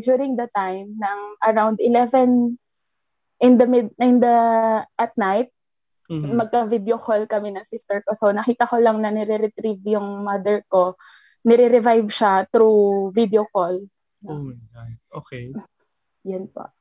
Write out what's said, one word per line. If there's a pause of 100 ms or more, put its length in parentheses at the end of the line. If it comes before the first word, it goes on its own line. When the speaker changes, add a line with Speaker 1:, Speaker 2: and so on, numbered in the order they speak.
Speaker 1:
during
the
time
ng (200)
around
eleven (800)
in
the
mid-,
in
the, (640)
at
night, (560)
Speaker 2:
Mm.
Speaker 1:
magka-video
call
kami
ng
sister
ko.
So,
nakita
ko
lang
na
nire-retrieve
yung
mother
ko. (480)
Nire-revive
siya
through
video
call. (400)
Speaker 2:
Oh
my (160)
God. (240)
Okay. (720)
Speaker 1:
Yan
po. (140)